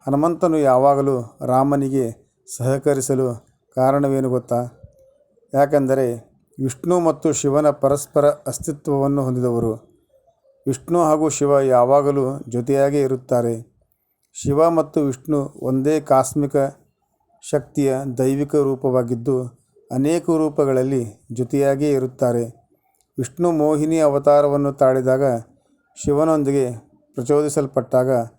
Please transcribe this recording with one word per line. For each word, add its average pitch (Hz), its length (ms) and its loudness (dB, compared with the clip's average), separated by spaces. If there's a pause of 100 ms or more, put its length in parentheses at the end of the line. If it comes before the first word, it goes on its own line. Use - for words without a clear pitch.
ಹನುಮಂತನು 160 500 0
ಯಾವಾಗಲೂ 135 880 2
ರಾಮನಿಗೆ 135 880 -2 (220)
ಸಹಕರಿಸಲು 131 880 -2 (300)
ಕಾರಣವೇನು 135 540 0
ಗೊತ್ತಾ? 123 380 -4 (840)
ಯಾಕೆಂದರೆ 135 640 2 (480)
ವಿಷ್ಣು 170 360 -2
ಮತ್ತು 160 340 0
ಶಿವನ 147 360 2
ಪರಸ್ಪರ 143 560 0
ಅಸ್ತಿತ್ವವನ್ನು 143 1000 -2
ಹೊಂದಿದವರು. 120 500 -2 (920)
ವಿಷ್ಣು 165 360 -2
ಹಾಗೂ 156 260 2
ಶಿವ 143 300 0
ಯಾವಾಗಲೂ 135 640 2 (260)
ಜೊತೆಯಾಗೇ 139 520 0
ಇರುತ್ತಾರೆ. 120 720 -2 (600)
ಶಿವ 143 360 2
ಮತ್ತು 156 320 -2
ವಿಷ್ಣು 139 600 -4
ಒಂದೇ 135 400 0
ಕಾಸ್ಮಿಕ 139 540 0 (960)
ಶಕ್ತಿಯ 139 460 -2 (220)
ದೈವಿಕ 139 380 0
ರೂಪವಾಗಿದ್ದು 127 920 0 (440)
ಅನೇಕ 151 380 -2
ರೂಪಗಳಲ್ಲಿ 139 1040 -2
ಜೊತೆಯಾಗೇ 139 580 -2
ಇರುತ್ತಾರೆ. 127 520 -2 (720)
ವಿಷ್ಣು 170 340 -2
ಮೋಹಿನಿ 156 480 0
ಅವತಾರವನ್ನು 143 760 2
ತಾಳಿದಾಗ 131 500 2 (800)
ಶಿವನೊಂದಿಗೆ 143 680 0 (420)
ಪ್ರಚೋದಿಸಲ್ಪಟ್ಟಾಗ 135 1000 0 (280)